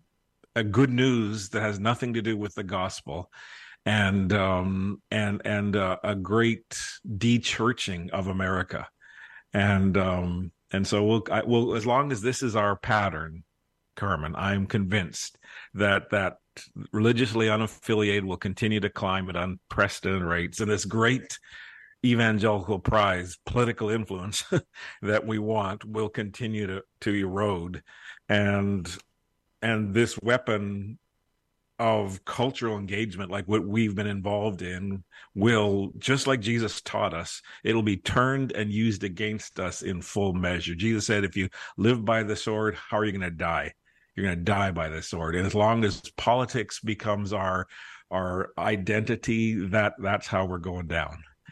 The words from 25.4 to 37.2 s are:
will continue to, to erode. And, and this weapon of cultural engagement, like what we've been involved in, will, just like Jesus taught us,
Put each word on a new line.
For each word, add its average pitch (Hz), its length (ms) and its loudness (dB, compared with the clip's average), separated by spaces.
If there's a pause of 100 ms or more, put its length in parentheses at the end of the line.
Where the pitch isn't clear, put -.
will 107 240 -2
continue 107 560 -4
to, 95 160 -6 (180)
to 104 140 0
erode. 95 680 -2 (460)
And, 101 580 2 (760)
and 110 320 0
this 113 280 2
weapon 101 760 -2 (800)
of 107 440 0
cultural 123 520 -2
engagement, 98 540 -4
like 87 160 -4
what 104 180 2
we've 104 300 2
been 104 140 -2
involved 101 540 -2
in, 92 420 -6 (320)
will, 101 600 4
just 131 300 0
like 135 140 2
Jesus 110 400 -2
taught 104 340 -2
us, 85 260 -8 (220)